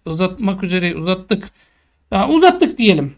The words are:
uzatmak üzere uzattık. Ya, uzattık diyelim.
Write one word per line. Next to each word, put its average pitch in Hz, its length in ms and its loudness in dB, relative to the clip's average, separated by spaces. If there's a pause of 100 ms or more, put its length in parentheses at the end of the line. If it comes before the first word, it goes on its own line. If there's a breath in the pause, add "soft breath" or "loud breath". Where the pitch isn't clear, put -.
uzatmak 185 560 -4
üzere 180 320 -2
uzattık. 185 560 -4 (600)
Ya, 208 180 0
uzattık 339 500 4
diyelim. 170 400 2